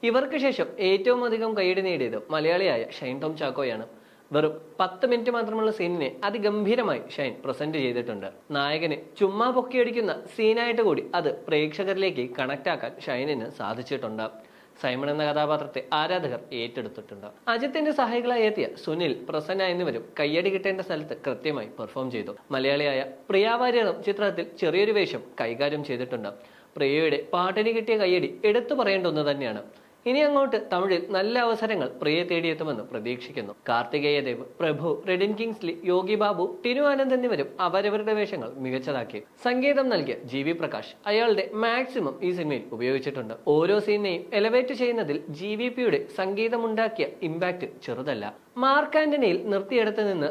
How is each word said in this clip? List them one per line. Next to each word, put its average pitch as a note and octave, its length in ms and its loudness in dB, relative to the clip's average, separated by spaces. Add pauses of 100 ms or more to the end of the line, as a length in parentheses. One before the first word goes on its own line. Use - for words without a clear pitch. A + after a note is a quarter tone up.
ഇവർക്ക് C4+ 360 2
ശേഷം B3 220 2 (200)
ഏറ്റവും G3 400 4
അധികം A3+ 320 0
കയ്യടി F#3 260 4
നേടിയത് C3 320 0 (160)
മലയാളിയായ D#3 500 2 (140)
ഷൈൻ C3 240 -6
ടോം D#3 200 -4
ചാക്കോയാണ്. B2+ 440 -2 (480)
വെറും D3+ 220 4 (260)
പത്ത് F3+ 300 0
മിനിറ്റ് A#3+ 260 2
മാത്രമുള്ള A3 400 0
സീനിനെ F3 320 -2 (200)
അതിഗംഭീരമായി G#3 760 0 (120)
ഷൈൻ C3+ 180 -2 (120)
പ്രസന്റ് D3+ 400 -2
ചെയ്തിട്ടുണ്ട്. A#2 420 -2 (300)
നായകനെ D3 400 0 (240)
ചുമ്മാ G3+ 260 2 (100)
പൊക്കിയടിക്കുന്ന A#3+ 580 0 (200)
സീനായിട്ട് A3+ 540 2
കൂടി C#3 140 2 (160)
അത് D3+ 120 2 (160)
പ്രേക്ഷകരിലേക്ക് E3+ 800 0 (140)
കണക്ട് C3+ 340 -2
ആക്കാൻ B2 200 -4 (140)
ഷൈനിന് C3 400 -2 (140)
സാധിച്ചിട്ടുണ്ട്. A2+ 680 -4 (560)
സൈമൺ C3+ 300 -2
എന്ന D3+ 160 0
കഥാപാത്രത്തെ D3 540 0 (180)
ആരാധകർ D#3 400 -2 (200)
ഏറ്റെടുത്തിട്ടുണ്ട്. G#2+ 680 -8 (260)
അജിത്തിന്റെ C#4+ 460 0
സഹായികളായി A#3+ 500 2
എത്തിയ F#3 180 -2 (160)
സുനിൽ, D#3+ 300 0 (140)
പ്രസന്ന F#3 460 0
എന്നിവരും D3 300 -2 (160)
കയ്യടി E3 340 2
കിട്ടേണ്ട F#3+ 340 0
സ്ഥലത്ത് D3+ 280 -4 (100)
കൃത്യമായി C3 520 -4
പെർഫോം B2+ 380 -6
ചെയ്തു. A2 180 -6 (220)
മലയാളിയായ C3+ 500 2 (240)
പ്രിയ G3 160 6 (160)
വാര്യറും A#3 340 4 (120)
ചിത്രത്തിൽ G3 400 0 (120)
ചെറിയൊരു F#3+ 380 4
വേഷം C3+ 260 0 (160)
കൈകാര്യം C#3+ 440 0
ചെയ്തിട്ടുണ്ട്. B2 460 -4 (460)
പ്രിയയുടെ D3 440 4 (120)
പാട്ടിന് F#3+ 440 2
കിട്ടിയ A3 260 2
കയ്യടി F3+ 280 4 (200)
എടുത്തു A#3+ 320 2
പറയേണ്ട F#3+ 320 2
ഒന്ന് D3+ 160 2
തന്നെയാണ്. A#2+ 320 -2 (480)
ഇനി C4+ 140 4
അങ്ങോട്ട് C#4 340 4 (140)
തമിഴിൽ F#3 300 2 (140)
നല്ല G#3 180 2 (100)
അവസരങ്ങൾ A3 440 0 (120)
പ്രിയയെ D#3 300 2
തേടിയെത്തുമെന്ന് D#3+ 580 -2
പ്രതീക്ഷിക്കുന്നു. A#2+ 640 -6 (160)
കാർത്തികേയ C#3+ 580 2
ദേവ്, B2 180 -4 (160)
പ്രഭു, D#3 280 0 (200)
റെഡിൻ F#3+ 300 2
കിങ്സ്ലി, G#3+ 360 -4 (100)
യോഗി F#3 380 2
ബാബു, F#3+ 220 2 (200)
ടിനു B3 260 2
ആനന്ദ് C4+ 260 2
എന്നിവരും G#3+ 320 0 (180)
അവരവരുടെ G#3 520 2
വേഷങ്ങൾ F#3+ 320 -2 (140)
മികച്ചതാക്കി. B2+ 580 -4 (220)
സംഗീതം C4 440 4
നൽകിയ C#3+ 280 0 (160)
ജി C3+ 140 -2
വി E3 140 0
പ്രകാശ്, A#2+ 340 -6 (120)
അയാളുടെ G#3 440 2 (140)
മാക്സിമം A#3 580 0
ഈ F3+ 160 0
സിനിമയിൽ C#3+ 340 -2
ഉപയോഗിച്ചിട്ടുണ്ട്. B2+ 600 -2 (120)
ഓരോ E3 320 6
സീനിനെയും G3+ 460 0 (160)
എലവേറ്റ് B3 400 4
ചെയ്യുന്നതിൽ A3 480 0
ജി E3+ 320 -6
വി B3 80 0
പിയുടെ A#3+ 320 2 (160)
സംഗീതമുണ്ടാക്കിയ A3 920 0 (160)
ഇമ്പാക്ട് F3 460 -2 (180)
ചെറുതല്ല. A#2+ 580 -6 (180)
മാർക്ക് D4 360 4
ആന്റണിയിൽ C#4+ 400 4 (140)
നിർത്തിയിടത്ത് G#3+ 560 2
നിന്ന് D#3+ 220 0